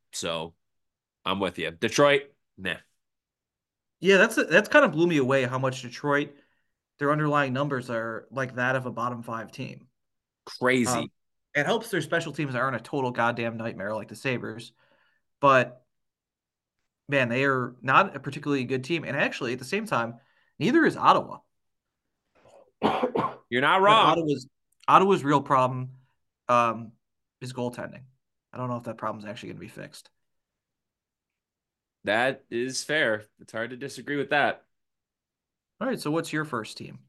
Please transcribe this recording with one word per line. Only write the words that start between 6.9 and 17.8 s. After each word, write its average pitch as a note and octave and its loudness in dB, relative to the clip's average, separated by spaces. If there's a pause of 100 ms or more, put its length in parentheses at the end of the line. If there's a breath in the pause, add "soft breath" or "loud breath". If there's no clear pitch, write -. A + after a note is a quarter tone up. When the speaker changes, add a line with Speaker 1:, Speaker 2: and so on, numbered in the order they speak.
Speaker 2:
their C#3+ 0
underlying D3 0
numbers C3+ -4
are A2+ -6
like B2 -6
that B2+ 0
of B2+ -4
a A#2+ -6
bottom A#2+ -6
five A2+ -10
team. - -14 (720)
Speaker 1:
Crazy. B2+ 4
Speaker 2:
Um, A#2 0 (460)
it D3 0
helps A3 -2
their F3 0
special D#3 -4
teams C#3 -4
aren't B2+ -2
a A2 -6
total B2+ -4
goddamn A#2+ -2
nightmare G#2+ -6
like A2 -8
the G#2+ -16
Sabres, A2+ -6 (680)
but C3 4 (1300)
man, C3+ 2
they B2+ 0
are C3 0